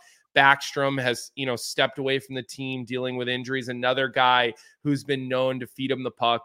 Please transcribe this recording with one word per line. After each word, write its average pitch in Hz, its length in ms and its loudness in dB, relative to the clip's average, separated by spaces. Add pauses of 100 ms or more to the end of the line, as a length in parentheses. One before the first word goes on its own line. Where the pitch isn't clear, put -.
(360)
Backstrom 139 640 4
has, 123 320 -4
you 139 120 -6
know, 120 100 0
stepped - 420 -2
away 135 200 0
from 131 160 -10
the 127 80 -6
team 131 420 -8
dealing 127 320 -4
with 123 100 -4
injuries. 123 420 -4
Another 127 380 0
guy 123 460 4 (320)
who's 143 180 0
been 131 260 -4
known 131 320 0
to 123 60 -8
feed 131 240 -6
him 131 120 -2
the 123 80 -6
puck. 117 340 0